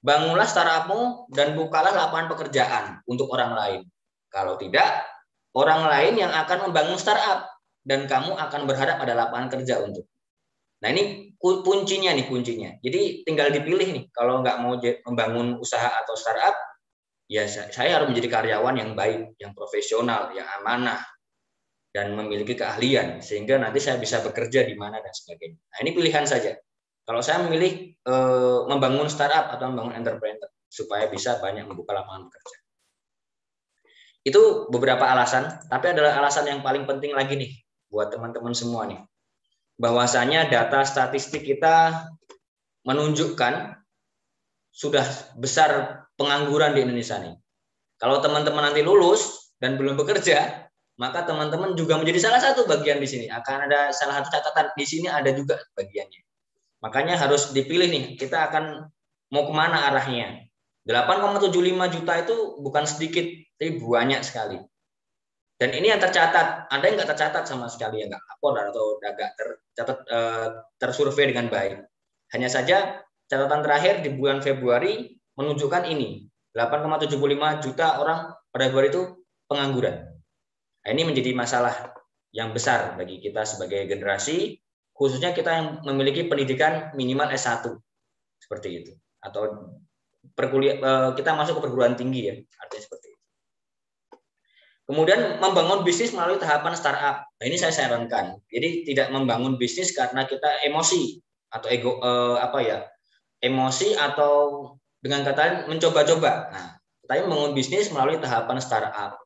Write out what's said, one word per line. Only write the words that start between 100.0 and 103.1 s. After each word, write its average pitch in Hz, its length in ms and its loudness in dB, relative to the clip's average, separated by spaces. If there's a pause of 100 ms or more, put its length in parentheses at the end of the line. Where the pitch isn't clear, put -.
kita 139 400 -2
emosi 156 560 0 (320)
atau 113 160 -10
ego, 120 320 0
eh, 123 400 2
apa 123 240 0
ya, 110 160 0 (640)